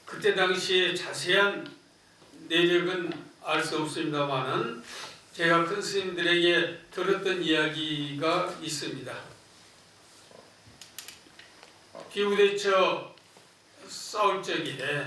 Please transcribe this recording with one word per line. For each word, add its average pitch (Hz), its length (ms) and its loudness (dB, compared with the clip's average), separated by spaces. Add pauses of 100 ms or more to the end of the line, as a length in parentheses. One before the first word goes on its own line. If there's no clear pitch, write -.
그때 - 280 0
당시에 185 640 2
자세한 156 760 0 (760)
내력은 175 760 2 (180)
알 160 200 0
수 156 140 -2
없습니다마는 143 1040 -2 (500)
제가 170 320 4
큰 202 160 -2
스님들에게 175 1000 2 (120)
들었던 185 520 0
이야기가 156 1160 0
있습니다. 139 520 -8 (3000)
비우대처 196 1000 2 (720)
싸울 196 540 0
적에 143 640 -4